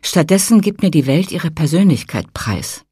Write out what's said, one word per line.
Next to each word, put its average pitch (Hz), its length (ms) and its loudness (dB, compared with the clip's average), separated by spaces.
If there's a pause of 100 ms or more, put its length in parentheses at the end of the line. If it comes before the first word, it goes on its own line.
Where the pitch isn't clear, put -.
Stattdessen 190 600 2
gibt 208 220 -4
mir 190 80 2
die 139 160 2
Welt 160 240 0
ihre 170 180 -4
Persönlichkeit 156 840 0
preis. - 580 -8